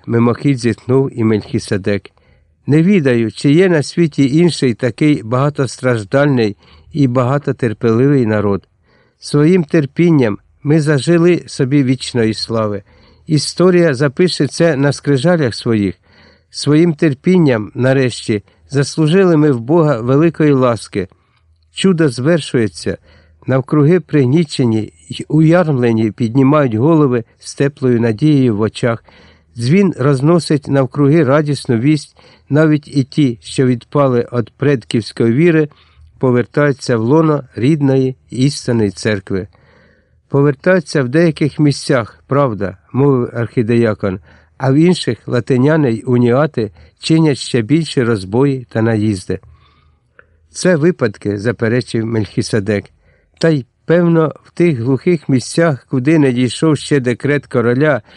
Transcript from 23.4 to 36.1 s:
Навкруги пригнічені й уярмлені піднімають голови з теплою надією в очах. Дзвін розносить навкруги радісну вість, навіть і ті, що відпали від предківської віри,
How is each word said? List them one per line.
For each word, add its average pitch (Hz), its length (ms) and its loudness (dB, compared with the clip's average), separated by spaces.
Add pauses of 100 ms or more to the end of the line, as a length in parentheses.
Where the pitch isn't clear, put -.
Навкруги 147 520 2
пригнічені 131 960 0 (160)
й - 180 -12
уярмлені 143 840 2
піднімають 131 640 0
голови 131 480 2 (160)
з - 160 -18
теплою 131 460 0
надією 120 560 2
в 104 40 -2
очах. 117 420 -4 (540)
Дзвін 165 420 2
розносить 147 680 0
навкруги 139 560 2
радісну 139 540 0
вість, 147 400 -2 (320)
навіть 151 480 0
і 135 60 2
ті, 127 380 -2
що - 240 -2
відпали 127 680 0
від 120 160 -4
предківської 120 840 -2
віри, 156 360 0 (500)